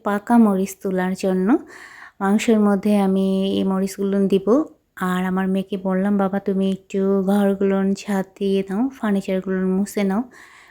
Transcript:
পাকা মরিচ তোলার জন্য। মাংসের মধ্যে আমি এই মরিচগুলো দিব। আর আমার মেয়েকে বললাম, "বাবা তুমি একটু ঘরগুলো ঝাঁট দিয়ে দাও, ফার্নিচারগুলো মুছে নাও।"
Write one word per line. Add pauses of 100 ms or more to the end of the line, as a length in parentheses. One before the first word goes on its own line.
পাকা
মরিচ
তোলার
জন্য। (720)
মাংসের
মধ্যে
আমি (320)
এই
মরিচগুলো (100)
দিব। (540)
আর
আমার
মেয়েকে
বললাম,
"বাবা
তুমি
একটু (260)
ঘরগুলো (180)
ঝাঁট (100)
দিয়ে
দাও,
ফার্নিচারগুলো (100)
মুছে
নাও।" (480)